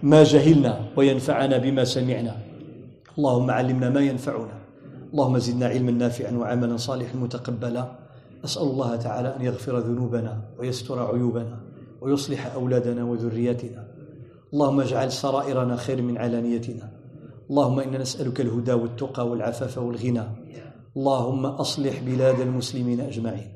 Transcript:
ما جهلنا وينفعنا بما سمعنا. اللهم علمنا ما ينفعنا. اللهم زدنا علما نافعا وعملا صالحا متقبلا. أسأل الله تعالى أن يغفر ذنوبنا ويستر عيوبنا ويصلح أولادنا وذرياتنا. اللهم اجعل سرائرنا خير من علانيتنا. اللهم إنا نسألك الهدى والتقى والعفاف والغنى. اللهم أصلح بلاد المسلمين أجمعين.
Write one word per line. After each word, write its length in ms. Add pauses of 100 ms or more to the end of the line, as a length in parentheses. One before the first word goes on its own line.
ما 200
جهلنا 580 (160)
وينفعنا 640
بما 260
سمعنا. 520 (800)
اللهم 320
علمنا 400
ما 100
ينفعنا. 540 (580)
اللهم 260
زدنا 280
علما 260
نافعا 400
وعملا 440
صالحا 420
متقبلا. 720 (520)
أسأل 180
الله 340
تعالى 400
أن 60
يغفر 360
ذنوبنا 640 (180)
ويستر 480
عيوبنا 540 (400)
ويصلح 540
أولادنا 500
وذرياتنا. 800 (680)
اللهم 280
اجعل 320
سرائرنا 640
خير 260
من 160
علانيتنا. 720 (600)
اللهم 300
إنا 180
نسألك 420
الهدى 320
والتقى 560
والعفاف 500
والغنى. 440 (720)
اللهم 500
أصلح 600
بلاد 340
المسلمين 600
أجمعين. 560